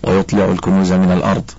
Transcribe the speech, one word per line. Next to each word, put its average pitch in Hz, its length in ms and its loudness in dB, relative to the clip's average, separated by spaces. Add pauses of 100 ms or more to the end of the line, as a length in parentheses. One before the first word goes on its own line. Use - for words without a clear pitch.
ويطلع 98 420 0
الكنوز 92 480 0
من 92 200 2
الأرض 95 460 -2